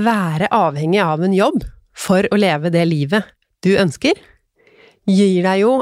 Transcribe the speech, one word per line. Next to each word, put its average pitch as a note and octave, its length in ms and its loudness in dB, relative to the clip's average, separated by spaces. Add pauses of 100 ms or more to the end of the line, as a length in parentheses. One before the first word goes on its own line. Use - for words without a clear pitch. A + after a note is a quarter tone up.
være F#3+ 480 -2
avhengig E3 520 0
av D#3+ 200 -2
en F#3+ 120 0
jobb A#3 280 0 (320)
for G3 280 0
å G3+ 160 0
leve E3+ 320 0
det E3+ 160 2
livet D#3+ 360 -2 (400)
du F#3+ 120 2
ønsker, G3 400 0 (920)
gir F#3+ 360 2
deg F#3+ 200 0
jo B3+ 180 2